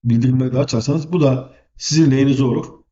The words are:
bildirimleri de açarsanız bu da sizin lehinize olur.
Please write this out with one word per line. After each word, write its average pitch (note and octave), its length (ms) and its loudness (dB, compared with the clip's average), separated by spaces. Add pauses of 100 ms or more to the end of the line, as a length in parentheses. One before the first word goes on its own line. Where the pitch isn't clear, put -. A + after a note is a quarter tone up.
bildirimleri B2+ 500 0
de B2+ 60 0
açarsanız D3 540 -4
bu E3+ 80 0
da D#3 320 0 (240)
sizin D3+ 340 2
lehinize C3+ 320 2
olur. - 240 -2 (240)